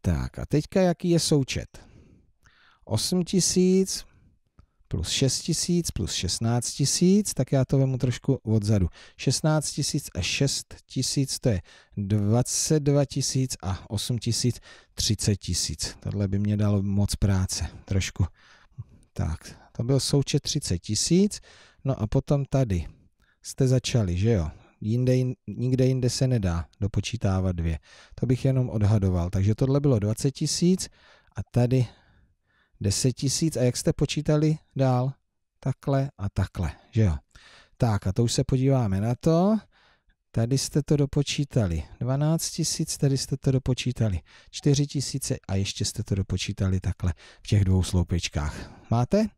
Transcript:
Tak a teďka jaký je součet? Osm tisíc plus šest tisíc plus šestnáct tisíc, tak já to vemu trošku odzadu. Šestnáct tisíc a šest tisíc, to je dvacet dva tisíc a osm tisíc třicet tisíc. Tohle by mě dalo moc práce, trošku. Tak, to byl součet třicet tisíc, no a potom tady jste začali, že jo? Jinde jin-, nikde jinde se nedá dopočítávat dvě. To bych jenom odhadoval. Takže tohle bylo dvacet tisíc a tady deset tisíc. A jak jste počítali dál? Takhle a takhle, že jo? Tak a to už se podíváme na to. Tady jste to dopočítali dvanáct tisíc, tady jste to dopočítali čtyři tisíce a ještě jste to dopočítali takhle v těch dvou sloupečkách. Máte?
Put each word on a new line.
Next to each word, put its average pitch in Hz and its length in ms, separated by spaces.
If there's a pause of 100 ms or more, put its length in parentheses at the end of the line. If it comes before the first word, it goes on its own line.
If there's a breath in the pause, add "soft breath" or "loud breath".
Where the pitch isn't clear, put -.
Tak 69 380
a - 80
teďka - 340
jaký 180 300
je 170 100
součet? - 680 (960 soft breath)
Osm 180 400
tisíc 185 800 (840 soft breath)
plus 85 200
šest - 320
tisíc 175 500
plus - 220
šestnáct 117 600
tisíc, 185 640
tak - 180
já 135 120
to 139 140
vemu 131 200
trošku 127 360
odzadu. 107 540 (280 loud breath)
Šestnáct 156 540
tisíc - 440
a - 80
šest - 520 (120)
tisíc, - 520
to - 100
je 95 140 (340 loud breath)
dvacet 107 840
dva 143 240
tisíc 131 580
a - 280
osm 113 280
tisíc 117 420 (340 loud breath)
třicet - 420
tisíc. - 640
Tohle 101 280
by 98 100
mě 104 180
dalo 104 260
moc 101 320
práce, 95 520 (180)
trošku. 95 420 (840 soft breath)
Tak, - 480 (120)
to 117 120
byl 131 160
součet - 420
třicet - 360
tisíc, 175 640 (440 loud breath)
no 135 180
a 107 40
potom 139 380
tady 107 420 (560)
jste - 260
začali, 117 480
že 104 140
jo? 85 200 (300 soft breath)
Jinde 123 340
jin-, 127 200 (120)
nikde 123 400
jinde 127 240
se - 160
nedá 92 400 (140)
dopočítávat 95 760
dvě. 82 220 (360 loud breath)
To - 120
bych 123 180
jenom 131 260
odhadoval. 98 600
Takže 98 240
tohle 139 260
bylo 139 180
dvacet 107 320
tisíc 175 580 (480 soft breath)
a - 40 (100)
tady 123 360 (960 soft breath)
deset 104 320
tisíc. 143 440
A 117 60
jak 123 140
jste - 160
počítali 151 680 (180)
dál? 131 360 (480)
Takhle 135 580
a 98 100
takhle, 92 440 (180)
že 110 120
jo? 87 140 (600 loud breath)
Tak 110 300
a 95 60
to 120 120
už 120 80
se 135 120
podíváme 127 560
na 113 140
to. 180 440 (720 soft breath)
Tady 120 280
jste - 240
to 151 140
dopočítali 135 880 (160)
dvanáct 143 500
tisíc, - 480
tady 135 200
jste - 180
to - 140
dopočítali 120 680 (300 loud breath)
čtyři 143 360
tisíce 131 500 (120)
a 95 60
ještě 98 300
jste - 180
to - 120
dopočítali 95 640
takhle 90 340 (280 loud breath)
v - 40
těch 101 180
dvou 95 180
sloupečkách. 85 880 (200 loud breath)
Máte? 156 360 (120)